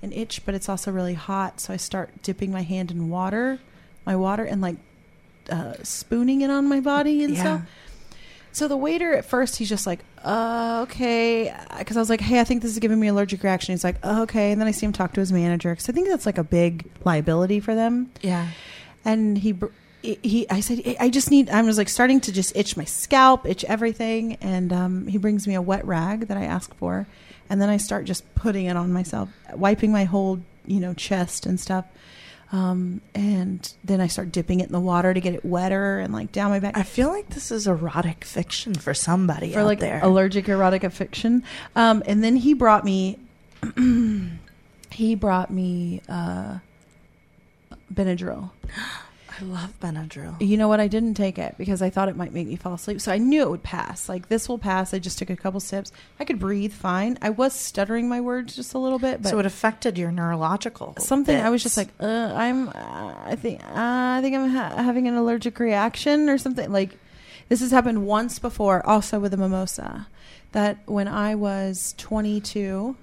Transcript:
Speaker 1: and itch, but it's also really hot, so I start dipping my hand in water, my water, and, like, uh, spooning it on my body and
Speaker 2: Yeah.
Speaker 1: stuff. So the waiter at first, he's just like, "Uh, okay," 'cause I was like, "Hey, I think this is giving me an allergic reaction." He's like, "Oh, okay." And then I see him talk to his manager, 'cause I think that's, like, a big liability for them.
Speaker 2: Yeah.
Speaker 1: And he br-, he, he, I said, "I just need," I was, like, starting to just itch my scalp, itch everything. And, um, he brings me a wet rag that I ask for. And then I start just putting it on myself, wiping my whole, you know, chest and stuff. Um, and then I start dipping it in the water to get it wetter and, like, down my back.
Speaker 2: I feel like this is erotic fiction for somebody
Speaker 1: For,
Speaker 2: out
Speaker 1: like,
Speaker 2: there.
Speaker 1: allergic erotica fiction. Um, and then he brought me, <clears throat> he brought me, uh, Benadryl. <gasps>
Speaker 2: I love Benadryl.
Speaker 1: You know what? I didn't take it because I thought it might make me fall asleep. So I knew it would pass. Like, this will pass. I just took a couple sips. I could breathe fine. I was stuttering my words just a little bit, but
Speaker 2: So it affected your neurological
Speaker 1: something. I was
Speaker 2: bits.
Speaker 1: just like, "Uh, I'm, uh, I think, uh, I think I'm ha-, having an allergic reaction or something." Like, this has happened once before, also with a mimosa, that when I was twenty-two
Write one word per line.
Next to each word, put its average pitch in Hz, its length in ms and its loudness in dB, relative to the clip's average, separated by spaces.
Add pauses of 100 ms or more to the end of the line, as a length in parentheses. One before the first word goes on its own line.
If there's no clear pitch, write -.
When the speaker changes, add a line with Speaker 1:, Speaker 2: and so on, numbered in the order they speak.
Speaker 1:
and 196 120 -10
itch, - 320 -8
but 196 100 -4
it's 190 120 -6
also 196 240 -4
really 180 220 -2
hot, 190 480 -4
so - 120 -10
I 185 40 -6
start - 460 -8
dipping 190 280 -4
my 185 120 -4
hand 180 260 -4
in 170 200 -4
water, 208 500 -2 (460)
my 190 100 0
water, 196 280 0
and, 202 180 -2
like, 175 160 -4 (720)
uh, 135 240 -4 (100)
spooning 254 580 0
it 277 80 2
on 277 180 2
my 277 120 2
body 285 440 2
and 285 120 0
Speaker 2:
Yeah. 175 60 -2
Speaker 1:
stuff. 180 200 0 (920)
So 302 140 -2
the 277 100 0
waiter 320 360 0
at 220 120 0
first, 247 320 0
he's 214 120 -4
just 202 180 -2
like, 175 120 -4 (240)
"Uh, 233 600 0
okay," 233 680 0 (320)
'cause 220 120 -2
I - 20 4
was 220 100 2
like, 226 120 4
"Hey, 233 180 4
I 233 40 8
think 240 180 2
this 226 100 -2
is 220 80 -4
giving 220 200 4
me 214 80 4
an 208 80 4
allergic 202 280 0
reaction." 185 300 0
He's 175 100 -2
like, 180 200 0
"Oh, 214 200 2
okay." 214 280 2
And 208 100 2
then 220 60 2
I 214 40 2
see 214 140 -2
him 208 80 0
talk 202 200 -2
to 202 60 0
his 190 120 2
manager, 170 440 2
'cause - 140 -6
I 247 40 -2
think 349 160 2
that's, 339 160 0
like, 208 120 0
a 170 60 0
big 170 420 2 (200)
liability 175 540 2
for 220 160 -2
them. 240 360 0 (100)
Speaker 2:
Yeah. 175 260 -2 (560)
Speaker 1:
And 220 340 2
he 202 160 0
br-, 190 140 -4 (360)
he, 220 180 -4
he, 226 280 2
I 190 100 2
said, 240 400 -2
"I 247 100 4
just 262 220 2
need," 277 180 8
I 214 140 6
was, 220 140 4
like, 208 120 2
starting 254 320 6
to 214 100 -4
just 185 240 -2
itch 202 220 0
my 151 80 -6
scalp, 262 600 6
itch - 180 -2
everything. 226 760 -2
And, 185 320 0
um, 180 340 0
he 196 100 0
brings 202 300 2
me 196 80 0
a 185 60 0
wet 190 260 0
rag 196 400 -2
that 202 100 -4
I 196 60 -2
ask 170 320 -4
for. 185 320 -4 (420)
And 196 120 2
then 202 80 4
I 208 80 4
start 202 280 -2
just 185 180 -4 (120)
putting 196 320 0
it 180 100 0
on 180 160 0
myself, 180 360 -4 (260)
wiping 202 360 4
my 208 120 4
whole, 190 360 0 (280)
you 196 120 2
know, 180 140 -2
chest - 520 -4
and 185 140 0
stuff. 185 260 -2 (680)
Um, 180 460 0 (160)
and 190 560 0 (100)
then 190 200 2
I 175 60 2
start 175 260 -6
dipping 180 260 0
it 180 60 0
in - 80 -8
the 180 80 2
water 180 320 2
to 185 80 0
get 180 120 -2
it - 120 -6
wetter 190 540 0
and, 190 140 -4
like, 214 200 -8
down 202 160 0
my 202 100 2
back. 202 180 -2
Speaker 2:
I 196 60 0
feel 254 240 0
like 403 220 -4
this - 200 -10
is 220 160 -4
erotic 170 600 -2
fiction - 480 -6
for 143 200 -4
somebody 170 600 0
Speaker 1:
For, 214 80 2
Speaker 2:
out 208 60 6
Speaker 1:
like, 208 120 2
Speaker 2:
there. - 240 -2
Speaker 1:
allergic 190 440 4
erotica 190 440 2
fiction. 240 520 0 (340)
Um, 226 280 6
and 208 160 4
then 226 140 4
he 262 180 6
brought 233 300 6
me, 190 360 0 (440)
<clears throat> 226 140 -8 (1120)
he 220 260 0
brought 185 340 0
me, 180 600 -4
uh, 180 480 -6 (1400)
Benadryl. 185 580 -4 (160)
<gasps> - 420 -12 (300)
Speaker 2:
I 190 40 -10
love 185 360 -8
Benadryl. 160 600 -10
Speaker 1:
You 208 160 4
know 214 100 4
what? 214 120 4
I 208 80 4
didn't 220 280 0
take 190 240 0
it - 180 -8
because 190 240 -2
I 185 80 2
thought 196 200 0
it 180 60 -8
might 175 180 -6
make 170 140 -4
me 120 80 -6
fall 180 200 -8
asleep. 208 260 -8
So 214 100 -4
I 185 60 2
knew 269 240 4
it 233 80 2
would 170 140 -6
pass. - 440 -8
Like, 185 220 -10
this 220 180 -2
will 247 120 -4
pass. 190 340 -2
I 190 60 -2
just 175 180 -8
took 185 120 -8
a 185 60 -4
couple 196 240 -6
sips. 196 320 -8 (280)
I 294 60 -6
could 262 140 -2
breathe 202 340 -2
fine. 196 480 -2
I 214 100 -2
was 254 220 0
stuttering 226 540 -2
my 240 140 -2
words 247 340 -6
just 247 180 -10
a 262 40 -4
little 262 220 0
bit, 254 220 -2
but 202 80 0
Speaker 2:
So 214 100 2
it 190 60 2
affected 220 520 -2
your 175 140 -2
neurological 170 880 -2
Speaker 1:
something. 277 360 2
I 226 140 2
was 233 140 2
Speaker 2:
bits. - 120 0
Speaker 1:
just - 20 2
like, 196 120 -2 (100)
"Uh, 220 360 -2
I'm, 247 340 0
uh, 67 460 -10 (100)
I 120 100 -4
think, 131 280 -6
uh, - 120 -16
I 254 460 0
think 269 140 0
I'm 269 160 2
ha-, 254 320 -2
having 247 240 2
an 240 80 0
allergic 233 440 0
reaction 240 720 2
or 277 80 4
something." 254 340 -4
Like, 196 260 0 (520)
this 233 120 4
has 247 100 0
happened 233 340 4
once 214 340 0
before, 202 460 2
also 208 340 2
with 202 140 -2
a 190 40 -2
mimosa, 190 680 -4 (440)
that 208 340 2
when 202 220 -2
I 208 280 0
was 196 640 -4
twenty-two 208 1040 -4